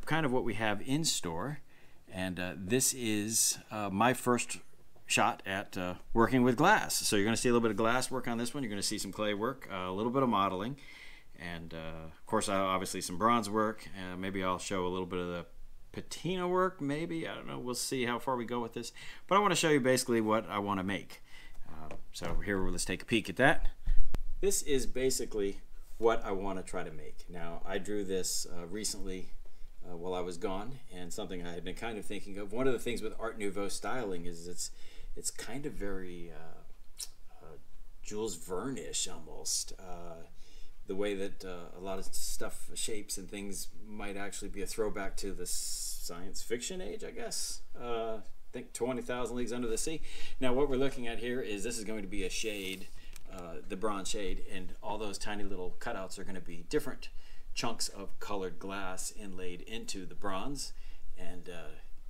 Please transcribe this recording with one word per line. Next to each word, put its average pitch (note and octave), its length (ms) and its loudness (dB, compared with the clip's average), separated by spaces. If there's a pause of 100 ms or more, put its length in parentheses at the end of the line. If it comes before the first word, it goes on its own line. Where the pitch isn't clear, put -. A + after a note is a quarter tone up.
kind D#3 180 2
of C3 60 2
what A#2+ 140 2
we A2 100 0
have G#2 280 0
in C#3 220 0
store. F#2 540 -2 (540)
And, F#2 260 -4
uh, F2+ 180 -4
this A2 380 2
is, A2 640 0 (140)
uh, G#2 180 -4
my A2 220 4
first A#2+ 460 0 (480)
shot A2+ 380 2
at, G2 320 -6
uh, F2+ 180 -4 (200)
working A#2 280 6
with B2 140 4
glass. F3+ 380 4
So - 220 0
you're G2+ 100 4
gonna A2+ 100 2
see B2+ 140 2
a - 20 4
little A#2+ 100 4
bit A2+ 80 2
of G#2+ 60 -4
glass A#2+ 340 2
work B2+ 160 -4
on A#2 120 -2
this A#2+ 160 -4
one. C#3+ 80 -6
You're A2 80 -6
gonna G2+ 120 -6
see G#2 160 -2
some G2 140 -8
clay G#2 220 -2
work, A#2 360 -4
uh, F#2 180 -6
a F#2 40 -4
little G#2+ 180 -2
bit C3+ 120 0
of B2 80 2
modeling, G2 480 -2 (600)
and, E2 360 -10
uh, D#2+ 320 -10
of - 200 -16
course, G#2 220 0
uh, G2 60 2
obviously F#2+ 480 0
some F2+ 160 -6
bronze A2 320 2
work. G#2+ 360 -2 (120)
Uh, F#2 180 -10
maybe F#2+ 260 -4
I'll F#2 160 0
show F#2 280 -4
a - 20 0
little F2+ 180 -4
bit F2+ 120 -4
of F2 100 -4
the F2 180 -8 (460)
patina F3+ 560 -6
work, F3+ 320 0
maybe. D#3 480 -4
I G2 60 -8
don't B2 120 -12
know. C#3 120 -8
We'll B2 160 -6
see B2+ 300 -2
how A#2+ 140 0
far C3 180 -2
we A#2+ 80 -4
go A#2+ 160 -4
with A2+ 120 -6
this. A#2 200 -10 (340)
But F#3 100 4
I G3+ 40 6
wanna F#3+ 160 4
show E3 120 2
you D3 120 6
basically B2 400 2
what G#2+ 280 2
I G2+ 100 -2
wanna G2+ 260 0
make. - 380 -6 (460)
Uh, D2+ 260 -4 (180)
so E2+ 240 0
here, F#2+ 220 2 (100)
let's F2 180 0
take F#2 160 -2
a - 40 -16
peek A2 220 0
at F2+ 80 -6
that. C#3+ 320 8 (720)
This G3 220 4
is C3 240 4
basically A#2 720 0 (380)
what A2 260 4
I G#2+ 80 -2
wanna F#2+ 300 -2
try F#2 200 -4
to E2 80 -6
make. D#2+ 380 -4
Now, E2+ 380 -2
I F#2+ 100 2
drew G2+ 280 0
this, F#2 420 0
uh, F2 200 0
recently, F#2+ 680 -2 (540)
uh, F2+ 120 -2
while F2+ 160 -4
I F2+ 60 -2
was F2+ 180 -4
gone, G#2+ 400 -2 (120)
and E3+ 220 -4
something F#3 340 -6
I F#3 60 -4
had G#3+ 100 -8
been F#2 120 -4
kind A2+ 240 -6
of F#2+ 80 -6
thinking G2+ 320 -4
of. G2+ 140 -6
One B2+ 140 2
of B2 60 6
the A2+ 60 2
things A2+ 240 -4
with G#2+ 180 -4
Art A2+ 180 -6
Nouveau G2+ 300 0
styling G2+ 560 -2
is E2+ 240 -2
it's, - 220 -2 (460)
it's - 140 -4
kind C#3 340 -4
of D3 100 -6
very, F2+ 580 -2
uh, - 720 -6 (360)
uh, D#2+ 160 -10 (460)
Jules G#2+ 320 -4
Verne-ish F#2+ 720 -4
almost. - 720 -4
Uh, F2 460 -6 (640)
the F#2+ 100 -2
way G2+ 180 2
that, G2 300 -2
uh, F2 340 -8
a - 20 -12
lot F#2+ 180 -4
of F#2+ 80 2
stuff, - 680 6
shapes G#2+ 420 0
and F#2+ 140 -6
things G2+ 380 -2 (180)
might G2+ 300 -4
actually G2+ 320 -2
be F#2+ 140 -2
a - 40 -2
throwback G2+ 520 0
to G2 140 0
the F2 140 -2
science - 960 -2
fiction B2 380 -4
age, - 240 -4
I - 60 -8
guess. - 520 -2 (180)
Uh, A2+ 360 0
I - 360 -4
think B2 200 -8
Twenty A#2+ 300 -2
thousand B2 340 -2
Leagues A#2+ 160 0
Under B2 160 0
the A2+ 100 2
Sea. - 220 0 (400)
Now, D3 120 6
what D3 160 6
we're C3 80 2
looking C3 300 2
at A#2 140 2
here B2 200 -2
is G#2 220 -2
this A#2 160 -2
is G#2+ 60 -6
going G#2 180 -2
to F#2+ 60 -4
be G2 160 0
a F2+ 60 0
shade, F#2+ 580 -2 (440)
uh, E2+ 260 -6 (100)
the G2 80 -4
bronze G2 320 0
shade, - 440 4
and F#2+ 300 2
all G2+ 160 0
those G2+ 180 -2
tiny G#2 280 4
little F#2 340 4
cutouts F#2+ 400 -2
are F#2+ 60 -4
gonna G2 160 2
be - 280 0
different - 400 0 (460)
chunks A2+ 340 4
of - 300 0
colored F#2+ 400 0
glass F#2+ 580 -2
inlaid F#2 460 0
into - 440 -4
the - 80 -4
bronze, G2+ 580 2 (440)
and, - 320 4
uh, E2 220 -4 (400)